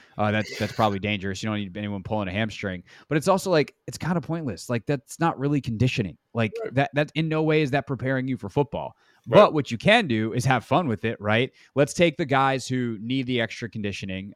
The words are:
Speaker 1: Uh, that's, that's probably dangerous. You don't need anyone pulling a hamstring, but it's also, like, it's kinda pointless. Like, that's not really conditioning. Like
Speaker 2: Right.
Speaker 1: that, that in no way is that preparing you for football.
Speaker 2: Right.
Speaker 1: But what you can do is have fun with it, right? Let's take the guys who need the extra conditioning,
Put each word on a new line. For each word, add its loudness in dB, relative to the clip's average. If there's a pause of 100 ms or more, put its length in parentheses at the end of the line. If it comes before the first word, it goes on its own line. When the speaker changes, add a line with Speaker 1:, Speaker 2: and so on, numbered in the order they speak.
(180)
Speaker 1:
Uh, 2
that's, -2
that's -2
probably 2
dangerous. -4
You -4
don't -2
need -8
anyone -6
pulling -4
a -6
hamstring, -4 (260)
but 0
it's 0
also, 2
like, 2 (140)
it's -12
kinda -2
pointless. -6
Like, -2
that's -4
not 2
really 0
conditioning. 0 (180)
Like 0 (100)
Speaker 2:
Right. -8
Speaker 1:
that, 2
that 0
in 0
no 0
way 4
is 0
that 0
preparing -2
you -2
for -8
football. -2 (320)
Speaker 2:
Right. 8
Speaker 1:
But 8
what -2
you -2
can 4
do 0
is -2
have 2
fun 2
with -2
it, -4
right? 2 (240)
Let's 2
take 4
the -2
guys 2
who -2
need -2
the 0
extra -6
conditioning, -8